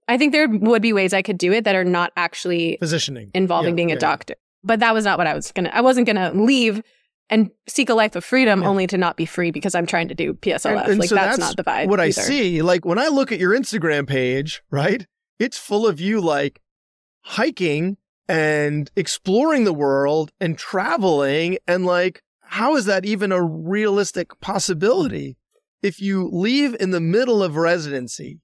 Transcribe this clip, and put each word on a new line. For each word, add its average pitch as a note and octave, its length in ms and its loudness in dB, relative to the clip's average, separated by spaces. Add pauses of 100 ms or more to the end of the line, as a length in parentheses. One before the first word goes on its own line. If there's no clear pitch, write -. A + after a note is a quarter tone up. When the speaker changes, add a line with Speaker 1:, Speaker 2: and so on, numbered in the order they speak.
Speaker 1:
I B3 100 2
think C#4+ 140 2
there D4+ 180 2
would G#3+ 320 2
be A3+ 120 2
ways F#3+ 200 2
I G3 80 2
could F#3+ 160 -4
do F3+ 160 0
it A3+ 120 2
that G3+ 100 2
are F#3 80 0
not F3 340 0
actually E3+ 640 -4
Speaker 2:
Physicianing. C#3+ 560 -4
Speaker 1:
involving E3+ 380 0
Speaker 2:
Yeah, - 20 -4
Speaker 1:
being E3+ 140 0
a - 20 0
Speaker 2:
yeah, D3+ 60 -2
yeah. - 20 -10
Speaker 1:
doctor. D3+ 340 -2 (300)
But A3 160 0
that A3+ 160 2
was G#3+ 100 0
not F3+ 140 0
what E3+ 80 0
I D3 80 -2
was - 160 -10
gonna, F3+ 200 -4
I A#3+ 100 0
wasn't B3 260 4
gonna F#3+ 260 0
leave A3+ 480 2 (480)
and G#3+ 220 2 (160)
seek C4 240 0
a - 20 2
life G#3+ 220 2
of F3 100 -6
freedom A3 380 4
Speaker 2:
Yeah. F3+ 40 0
Speaker 1:
only G3 200 2
to F#3+ 100 -2
not F3 180 0
be E3 120 -4
free E3+ 240 -2
because F3+ 240 -4
I'm E3+ 100 0
trying E3+ 220 0
to - 80 -12
do D3+ 180 -2
P - 180 -2
S - 140 -4
L G#3+ 100 0
F. - 100 -2
Speaker 2:
And, G#3+ 80 2
and G#3 80 2
Speaker 1:
Like, F3 80 0
Speaker 2:
so A3 40 2
Speaker 1:
that's G3 240 2
Speaker 2:
that's - 180 -2
Speaker 1:
not - 20 -8
the F#3+ 60 -4
vibe - 240 -2
Speaker 2:
what G3 120 2
I E3 60 2
Speaker 1:
either. D#3 80 2 (100)
Speaker 2:
see. F#3+ 400 0
Like, F3+ 200 2
when E3+ 140 0
I D4 120 0
look C4+ 220 2
at - 60 -2
your F3+ 180 2
Instagram D#3+ 520 -2
page, C3 640 -2
right? F3+ 340 0 (320)
It's - 220 -4
full G#3 260 -2
of E3 160 0
you, G#3 180 0
like, D3 400 -2 (640)
hiking F#3 760 -2 (300)
and D3+ 680 0
exploring A#3+ 680 0
the F#3+ 100 2
world C#3+ 640 0
and E3 180 -2
traveling. F3+ 1000 0 (100)
And, F3+ 180 0
like, F3+ 360 0 (200)
how B3 340 0
is A#3+ 100 0
that F#3+ 200 0
even G3+ 260 -2
a F3+ 100 2
realistic F#3 960 -2
possibility F3 1000 -2 (440)
if G3+ 200 -4
you F#3+ 300 -2
leave A#3+ 480 0
in F#3 120 -2
the F3+ 80 0
middle G#3 420 2
of D#3+ 140 -2
residency D3+ 880 -4